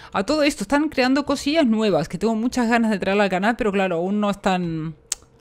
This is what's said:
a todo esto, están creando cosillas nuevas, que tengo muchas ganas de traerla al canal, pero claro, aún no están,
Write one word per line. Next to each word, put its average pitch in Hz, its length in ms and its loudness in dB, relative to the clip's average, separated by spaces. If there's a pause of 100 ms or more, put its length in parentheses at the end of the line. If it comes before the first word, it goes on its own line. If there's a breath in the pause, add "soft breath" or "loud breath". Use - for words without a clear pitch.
(120 loud breath)
a 196 140 -2
todo 302 180 2
esto, 294 200 0
están 294 260 0
creando 269 360 0
cosillas 285 400 0
nuevas, 214 440 2
que 175 80 -8
tengo 220 180 0
muchas 233 340 0
ganas 233 220 2
de 196 80 0
traerla 202 240 0
al 196 60 2
canal, 196 280 0
pero 220 140 0
claro, 190 260 0
aún 196 220 -2
no 208 100 0
están, 175 680 -2 (460)